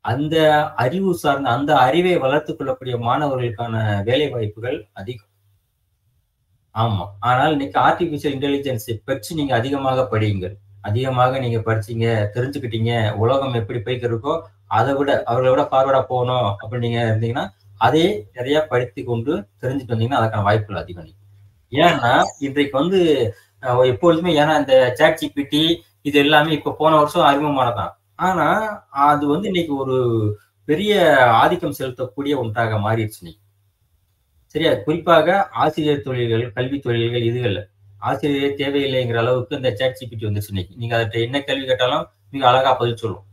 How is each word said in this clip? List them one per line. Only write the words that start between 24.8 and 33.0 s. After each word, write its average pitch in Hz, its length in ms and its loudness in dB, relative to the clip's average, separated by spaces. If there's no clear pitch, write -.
சாட் 160 220 4
ஜி 147 120 -6
பி 143 140 -6
டி 160 420 0
இது 143 160 2
எல்லாமே 151 340 4
இப்ப 143 200 -2
போன 156 240 4
வருஷம் 151 260 2
அறிமுகமானதான். 143 680 0
ஆனா 170 320 0
அது 143 360 2
வந்து 175 200 0
இன்னைக்கு 165 300 -2
ஒரு 131 200 -2
பெரிய 196 280 0
ஆதிக்கம் 151 480 2
செலுத்தக்கூடிய 135 580 -6
ஒன்றாக 113 400 -2
மாறிடுச்சு 107 440 -2